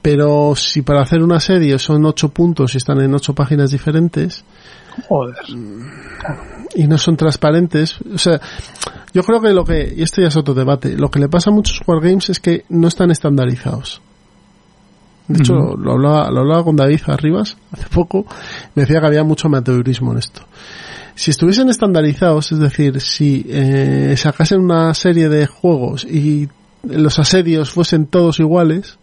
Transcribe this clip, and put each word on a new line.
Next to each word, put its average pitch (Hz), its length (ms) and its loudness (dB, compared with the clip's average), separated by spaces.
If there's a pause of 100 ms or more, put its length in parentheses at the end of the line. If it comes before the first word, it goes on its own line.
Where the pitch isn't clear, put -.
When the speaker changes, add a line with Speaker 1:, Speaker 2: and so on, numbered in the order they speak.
Speaker 1:
Pero 147 540 2
si - 260 -2
para 143 200 2
hacer 160 200 2
un 170 120 4
asedio 156 440 2
son 151 280 2
ocho 156 240 0
puntos 160 440 0
y 135 40 -2
están 135 240 -2
en 135 120 2
ocho 143 220 -2
páginas 143 360 0
diferentes, 160 720 -2 (640)
Speaker 2:
Joder. 123 280 -2 (1400)
Speaker 1:
y 156 120 2
no 156 100 4
son 165 200 0
transparentes, 160 760 0 (180)
o 180 40 -6
sea, 170 220 0 (760)
yo 185 100 2
creo 220 180 2
que 220 120 2
lo 180 120 2
que, 151 300 -2
y 160 80 -2
esto 185 180 0
ya 170 80 4
es 147 80 0
otro 143 160 0
debate, 131 440 -2
lo 139 140 -2
que 143 80 0
le 139 80 2
pasa 175 220 2
a 208 40 4
muchos - 320 0
wargames 180 440 2
es 180 100 -4
que 170 300 -2
no 170 180 2
están 175 240 2
estandarizados. 127 880 -2 (1300)
De 160 120 0
hecho, 127 160 4
Speaker 2:
Ujú. - 220 0
Speaker 1:
lo 131 160 -4
hablaba, 143 380 2
lo 127 80 0
hablaba 156 240 2
con 160 140 2
David 143 300 2
Arribas 156 500 -2 (140)
hace - 180 -10
poco, 185 360 0 (500)
me 143 80 2
decía 151 180 2
que 156 60 2
había 151 160 2
mucho 156 260 0
amateurismo 127 640 0
en 120 60 -2
esto. - 220 -12 (720)
Si - 160 -2
estuviesen 202 380 2
estandarizados, 160 840 0
es 156 80 -2
decir, 143 420 0
si, 143 480 0
eh, 135 680 0
sacasen 160 440 0
una 165 320 2
serie 165 360 2
de 151 180 2
juegos 143 580 -2
y 147 420 0 (360)
los - 360 0
asedios 160 520 0
fuesen 165 340 0
todos 170 340 2
iguales 165 640 0